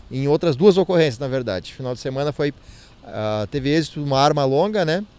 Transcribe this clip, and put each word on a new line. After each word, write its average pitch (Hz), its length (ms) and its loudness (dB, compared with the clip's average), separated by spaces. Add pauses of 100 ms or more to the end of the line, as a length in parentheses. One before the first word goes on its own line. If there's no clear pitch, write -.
Em 135 200 -2
outras 160 260 2
duas 175 220 6
ocorrências, 160 420 2
na 139 80 -6
verdade. 117 460 -4
Final 127 200 -8
de 120 60 -10
semana 139 320 -4
foi, 143 220 -2 (500)
ah, 107 480 -4
teve 139 180 -2
êxito 151 320 0
uma 143 160 0
arma 147 280 4
longa, 175 400 2
né? 170 180 -2 (160)